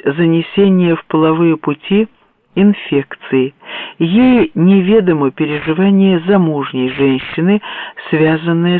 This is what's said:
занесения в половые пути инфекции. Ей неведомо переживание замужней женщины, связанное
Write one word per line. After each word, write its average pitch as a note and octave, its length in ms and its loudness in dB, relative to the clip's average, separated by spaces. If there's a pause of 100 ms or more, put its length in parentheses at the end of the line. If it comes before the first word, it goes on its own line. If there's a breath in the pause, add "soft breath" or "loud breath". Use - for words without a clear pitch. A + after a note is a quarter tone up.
занесения E3+ 880 0
в - 100 -6
половые D#3+ 520 0
пути F#3+ 500 -2 (460)
инфекции. C#3+ 1040 -2 (420 loud breath)
Ей A3 560 2
неведомо F3+ 800 2
переживание F3 960 0
замужней D3 640 0
женщины, C#3 720 -2 (460 loud breath)
связанное E3 720 0